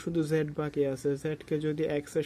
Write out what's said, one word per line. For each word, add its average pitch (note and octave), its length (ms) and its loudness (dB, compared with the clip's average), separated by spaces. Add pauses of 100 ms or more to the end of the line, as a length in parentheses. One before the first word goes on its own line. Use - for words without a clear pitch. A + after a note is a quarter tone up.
শুধু E3+ 180 0 (100)
জেড D#3 180 2 (100)
বাকি D3 240 0 (120)
আছে, C#3+ 160 0 (120)
জেডকে D#3 320 -4 (120)
যদি D3+ 160 0 (160)
এক্সের D3+ 280 -2